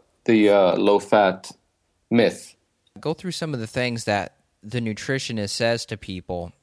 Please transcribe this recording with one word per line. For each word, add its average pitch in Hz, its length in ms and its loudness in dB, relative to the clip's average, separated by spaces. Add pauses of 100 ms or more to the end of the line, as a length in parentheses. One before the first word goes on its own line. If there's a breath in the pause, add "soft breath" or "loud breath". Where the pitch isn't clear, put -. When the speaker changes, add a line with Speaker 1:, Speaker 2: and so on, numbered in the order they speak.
(260)
Speaker 1:
the, 107 220 6
uh, 98 280 4
low-fat 98 760 2 (580)
myth. - 460 0 (460)
Speaker 2:
Go 151 120 -4
through 175 200 -8
some 160 200 -6
of 131 60 -4
the 110 80 -6
things 120 380 -4
that 101 320 -2 (260)
the 110 180 -6
nutritionist 113 680 -4
says 117 360 -2
to 110 100 -8
people 90 560 -10 (100)